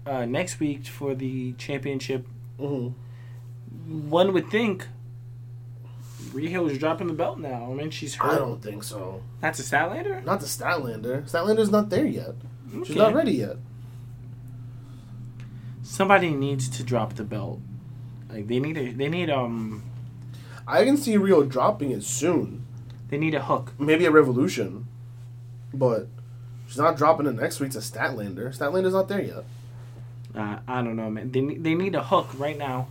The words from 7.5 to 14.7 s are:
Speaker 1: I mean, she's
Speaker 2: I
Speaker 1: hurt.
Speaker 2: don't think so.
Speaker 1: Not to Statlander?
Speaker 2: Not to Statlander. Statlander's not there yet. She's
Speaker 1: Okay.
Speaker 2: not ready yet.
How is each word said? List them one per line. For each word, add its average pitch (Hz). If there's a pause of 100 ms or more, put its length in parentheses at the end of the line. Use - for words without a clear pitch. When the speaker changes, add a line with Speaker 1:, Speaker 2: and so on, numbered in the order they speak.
Speaker 1:
I 131
mean, 151
she's -
Speaker 2:
I -
Speaker 1:
hurt. -
Speaker 2:
don't -
think 101
so. 95 (200)
Speaker 1:
Not 160
to 135
Statlander? 320
Speaker 2:
Not 196
to -
Statlander. 127
Statlander's 208
not 208
there 254
yet. - (500)
She's -
Speaker 1:
Okay. 160
Speaker 2:
not 214
ready 277
yet. 117 (2250)